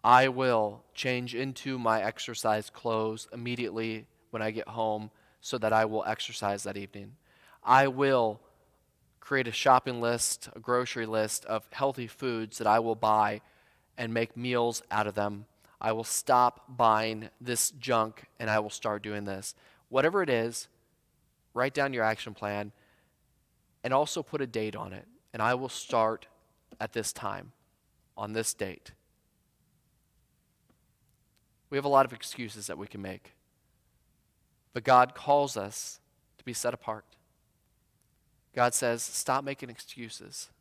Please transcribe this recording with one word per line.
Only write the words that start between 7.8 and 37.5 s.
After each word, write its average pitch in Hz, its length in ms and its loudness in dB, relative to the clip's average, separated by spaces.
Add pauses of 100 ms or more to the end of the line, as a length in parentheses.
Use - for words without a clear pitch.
will 127 540 2 (800)
create 131 260 -2
a 113 60 -6
shopping 127 480 4
list, 117 520 -2
a - 60 -16
grocery 123 460 -2
list 110 400 -2
of 110 260 -4
healthy 131 360 -4
foods 113 500 -6
that 110 100 0
I 107 120 6
will 113 160 0
buy 107 460 2 (560)
and 117 160 -6
make 117 220 -2
meals 120 460 0 (100)
out 107 160 0
of 101 80 -6
them. 104 300 -4 (360)
I 113 120 0
will 113 100 -4
stop 123 640 2
buying 110 600 2 (100)
this 123 320 -2
junk 120 680 -2
and 113 120 -4
I 107 100 4
will 107 100 -4
start 104 320 -4
doing 104 220 -8
this." 98 320 -8 (320)
Whatever 160 340 2
it 165 80 0
is, 117 380 0 (840)
write 131 200 0
down 139 200 -2
your 117 100 0
action 110 300 -2
plan 104 380 -6 (1120)
and 127 100 -2
also 147 300 0
put 147 180 -6
a 135 60 -4
date 110 280 -6
on 101 180 -12
it. - 140 -18 (260)
"And 113 80 -6
I 117 140 2
will 131 140 -6
start - 580 0 (520)
at 110 140 -6
this 110 180 -4
time, 98 400 -8 (640)
on 104 180 -8
this 113 200 -2
date." - 380 -10 (2750)
We 135 80 -4
have 139 80 -2
a 143 40 0
lot 135 160 8
of 127 80 -10
excuses 110 540 -10
that 82 100 -8
we 98 100 -10
can 101 140 -12
make, 95 340 -12 (1400)
but 117 100 -6
God 127 300 8
calls 143 420 0
us - 440 -8 (400)
to - 40 -20
be 123 100 -10
set 120 200 -2
apart. 110 320 -10 (1500)